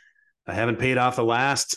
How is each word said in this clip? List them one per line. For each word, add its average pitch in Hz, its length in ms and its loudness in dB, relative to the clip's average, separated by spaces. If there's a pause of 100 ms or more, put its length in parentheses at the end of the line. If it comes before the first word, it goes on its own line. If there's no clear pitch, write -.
(460)
I 87 80 -8
haven't 113 240 -2
paid 127 180 0
off 123 200 2
the 127 60 0
last 127 540 0